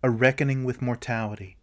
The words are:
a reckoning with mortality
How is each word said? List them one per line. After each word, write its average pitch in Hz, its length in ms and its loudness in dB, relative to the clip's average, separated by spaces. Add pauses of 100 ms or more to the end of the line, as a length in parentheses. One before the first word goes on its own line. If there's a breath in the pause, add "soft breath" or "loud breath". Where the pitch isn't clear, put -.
a 131 60 4
reckoning 131 560 2
with 127 160 -4
mortality 110 800 -4